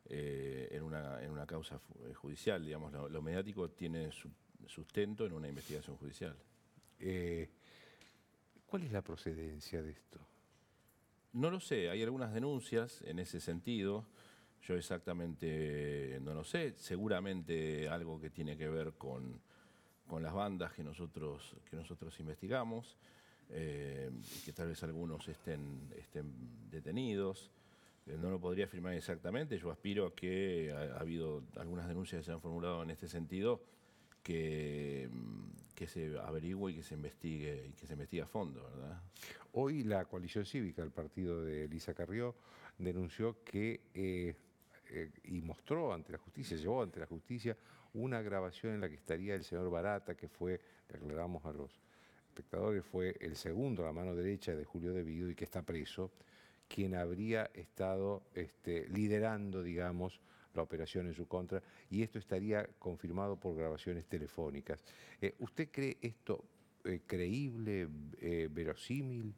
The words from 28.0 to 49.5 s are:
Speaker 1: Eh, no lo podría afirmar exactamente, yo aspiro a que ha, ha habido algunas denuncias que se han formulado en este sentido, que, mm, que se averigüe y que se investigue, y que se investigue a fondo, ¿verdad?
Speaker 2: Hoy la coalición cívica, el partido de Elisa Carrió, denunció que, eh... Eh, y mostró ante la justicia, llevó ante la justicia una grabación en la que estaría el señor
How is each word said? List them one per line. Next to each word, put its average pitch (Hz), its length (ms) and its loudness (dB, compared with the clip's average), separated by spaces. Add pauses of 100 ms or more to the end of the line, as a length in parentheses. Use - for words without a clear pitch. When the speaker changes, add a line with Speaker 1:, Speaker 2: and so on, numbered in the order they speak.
Speaker 1:
Eh, 73 100 -4
no 87 140 2
lo 95 100 2
podría 92 260 4
afirmar 90 280 -2
exactamente, 95 640 0
yo 87 140 -2
aspiro 101 340 2
a 82 80 -2
que 90 560 2
ha, 71 260 -2
ha - 40 -4
habido 80 420 0 (140)
algunas 85 320 -2
denuncias 87 320 0
que 76 60 -6
se 85 40 -4
han 82 100 -2
formulado 85 440 2
en 82 60 0
este 80 180 -4
sentido, 92 560 2 (580)
que, 73 880 0
mm, 53 640 -8
que 85 140 -4
se 78 320 0
averigüe 87 500 0
y 80 60 -4
que 80 80 -6
se 78 100 -6
investigue, 73 720 -2
y 71 60 -10
que - 160 -14
se 76 60 -4
investigue 73 280 -2
a - 60 -4
fondo, 71 340 -2
¿verdad? 69 400 -8 (520)
Speaker 2:
Hoy 139 280 4
la 101 220 6
coalición 92 420 0
cívica, 107 380 0
el - 80 -2
partido 85 520 0
de 76 200 0
Elisa 80 300 -2
Carrió, 117 420 0 (420)
denunció 92 640 2
que, 107 380 2 (120)
eh... 90 440 2 (580)
Eh, 78 160 -2 (140)
y 87 160 0
mostró 120 540 0
ante 80 180 -6
la 73 60 -6
justicia, - 360 -6
llevó 101 280 4
ante 85 180 -2
la 80 60 -2
justicia 113 500 -2 (380)
una 117 260 2
grabación 101 540 0
en 104 80 0
la 90 80 2
que 76 60 -10
estaría 92 380 0
el 87 80 0
señor 87 280 2